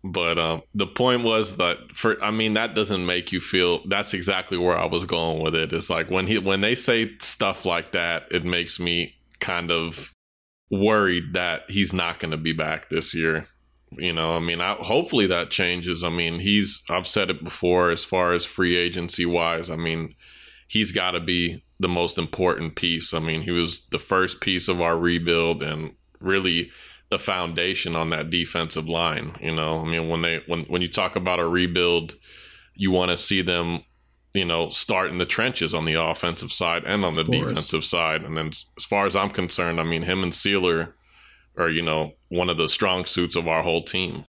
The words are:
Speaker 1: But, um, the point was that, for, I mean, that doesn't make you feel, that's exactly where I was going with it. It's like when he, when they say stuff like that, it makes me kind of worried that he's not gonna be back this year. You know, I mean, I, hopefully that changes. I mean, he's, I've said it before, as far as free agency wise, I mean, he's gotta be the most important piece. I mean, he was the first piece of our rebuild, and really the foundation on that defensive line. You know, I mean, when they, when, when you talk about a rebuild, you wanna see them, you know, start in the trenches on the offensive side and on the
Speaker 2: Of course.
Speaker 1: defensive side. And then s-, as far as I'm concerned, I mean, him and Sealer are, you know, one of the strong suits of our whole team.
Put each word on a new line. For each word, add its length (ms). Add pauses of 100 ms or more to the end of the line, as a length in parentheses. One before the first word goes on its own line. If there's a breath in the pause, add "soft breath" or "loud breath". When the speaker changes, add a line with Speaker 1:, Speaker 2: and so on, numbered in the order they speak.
Speaker 1:
But, 360
um, 240 (100)
the 140
point 340
was 360
that, 200 (160)
for, 300
I 80
mean, 240
that 180
doesn't 320
make 260
you 80
feel, 480
that's 280
exactly 420
where 180
I 120
was 180
going 380
with 100
it. 200
It's 180
like 180
when 160
he, 140
when 220
they 120
say 460
stuff 480
like 240
that, 400
it 120
makes 360
me 340 (260)
kind 300
of 420 (600)
worried 600
that 360
he's 240
not 240
gonna 200
be 140
back 380
this 240
year. 320 (460)
You 200
know, 240
I 40
mean, 200
I, 140
hopefully 540
that 240
changes. 520
I 60
mean, 300
he's, 500
I've 160
said 240
it 140
before, 480
as 120
far 300
as 100
free 320
agency 520
wise, 420
I 60
mean, 400 (520 loud breath)
he's 240
gotta 280
be 440 (160)
the 80
most 300
important 580
piece. 380
I 60
mean, 240
he 80
was 400
the 80
first 420
piece 260
of 140
our 160
rebuild, 640
and 300 (280)
really 520 (400 loud breath)
the 80
foundation 760
on 140
that 220
defensive 580
line. 500
You 140
know, 280
I 40
mean, 240
when 140
they, 240
when, 160
when 180
you 60
talk 280
about 240
a 80
rebuild, 680 (580 loud breath)
you 160
wanna 280
see 260
them, 400 (500)
you 120
know, 240
start 420
in 80
the 60
trenches 500
on 100
the 160
offensive 520
side 320
and 200
on 100
the 60
Speaker 2:
Of 60
course. 220
Speaker 1:
defensive 360
side. 380
And 140
then 100
s-, 180 (120)
as 80
far 200
as 100
I'm 140
concerned, 500
I 40
mean, 200
him 200
and 100
Sealer 600 (600 soft breath)
are, 120
you 120
know, 320 (160)
one 200
of 80
the 120
strong 360
suits 300
of 120
our 140
whole 220
team. 400 (140)